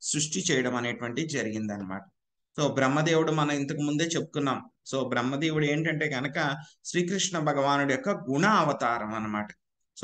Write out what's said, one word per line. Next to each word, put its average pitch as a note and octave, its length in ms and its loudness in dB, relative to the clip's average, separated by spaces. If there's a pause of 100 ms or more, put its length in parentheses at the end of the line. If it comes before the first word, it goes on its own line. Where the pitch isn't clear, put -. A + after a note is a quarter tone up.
సృష్టి D#3 400 -2
చేయడం B2+ 360 2
అనేటువంటి A#2+ 500 -4
జరిగిందనమాట. G#2+ 760 -4 (580)
So, C#3 140 2
బ్రహ్మదేవుడు D3+ 580 2
మనం D3+ 180 2
ఇంతకు D3 300 -2
ముందే D3 240 0
చెప్పుకున్నాం. C#3+ 640 -2 (240)
So, C3 140 -2
బ్రహ్మదేవుడు C#3+ 580 0
ఏంటంటే D3+ 420 0
కనుక C#3+ 480 -2 (280)
శ్రీకృష్ణ F3+ 540 0
భగవానుడి C#3 540 4
యొక్క C3 160 0
గుణ D3+ 380 0
అవతారం B2+ 680 2
అనమాట. G#2+ 340 -2 (560)